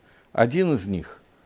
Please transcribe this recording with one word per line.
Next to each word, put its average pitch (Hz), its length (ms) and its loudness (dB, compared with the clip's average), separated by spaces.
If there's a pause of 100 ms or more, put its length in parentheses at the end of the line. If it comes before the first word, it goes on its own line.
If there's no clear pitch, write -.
(340)
Один 156 400 2
из 95 120 -4
них — 92 320 -6 (280)